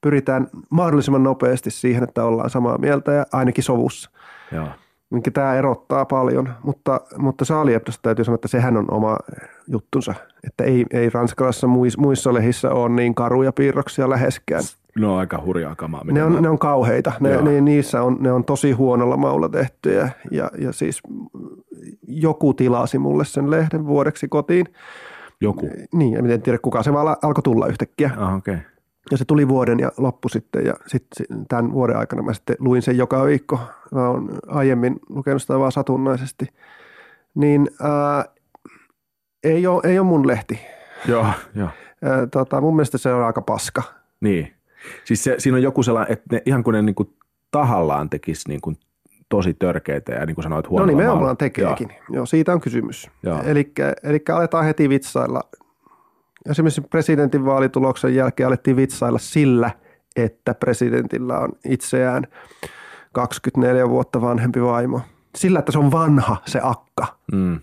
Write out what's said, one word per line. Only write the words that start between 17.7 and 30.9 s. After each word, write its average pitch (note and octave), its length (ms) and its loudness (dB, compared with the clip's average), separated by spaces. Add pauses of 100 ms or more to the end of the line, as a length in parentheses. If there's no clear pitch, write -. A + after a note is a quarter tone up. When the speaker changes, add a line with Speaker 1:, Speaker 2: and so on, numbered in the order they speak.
Speaker 1:
on, B2+ 160 2
ne C3 120 2
on B2 140 2
tosi C#3+ 260 0
huonolla B2 460 2
maulla C#3 320 2
tehtyjä - 600 0 (220)
ja, - 280 -4
ja C3 140 -4
siis - 280 -6 (1080)
joku D#3 460 2
tilasi B2 440 2
mulle C#3+ 280 2
sen C#3+ 260 -2
lehden D#3 360 0
vuodeksi C#3+ 400 0
kotiin. E3+ 380 0 (760)
Speaker 2:
Joku? - 280 -2 (240)
Speaker 1:
Niin, B2 380 2
en A#2 100 0
tiedä B2 200 0
kuka. A#2+ 220 0
Se C#3+ 100 2
vaan C#3+ 140 2
ala-, D#3 140 0
alkoi D3+ 220 0
tulla A2+ 240 2
yhtäkkiä. C3+ 500 -2
Speaker 2:
Ah, F#2+ 180 -2
okei. F#2+ 220 -4 (540)
Speaker 1:
Ja C#3 60 0
se - 80 -2
tuli D3 220 4
vuoden B2 320 2
ja B2+ 180 0
loppui B2 340 -2
sitten - 340 -4
ja A#1 80 0 (140)
sit - 180 -4 (120)